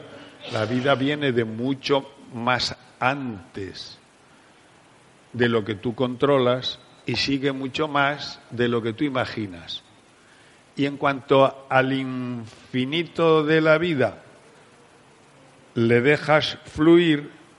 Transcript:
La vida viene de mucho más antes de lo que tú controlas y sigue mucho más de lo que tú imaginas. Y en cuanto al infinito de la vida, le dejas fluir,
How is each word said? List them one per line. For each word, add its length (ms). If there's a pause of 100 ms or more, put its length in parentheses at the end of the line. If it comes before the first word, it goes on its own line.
(520)
La 140
vida 280
viene 380
de 120
mucho 680 (240)
más 420 (220)
antes 1000 (1300)
de 160
lo 160
que 120
tú 180
controlas 880 (260)
y 100
sigue 360
mucho 360
más 520 (100)
de 180
lo 140
que 100
tú 120
imaginas. 760 (920)
Y 100
en 100
cuanto 720
al 240
infinito 1500
de 160
la 180
vida, 440 (1500)
le 260
dejas 640
fluir, 680 (280)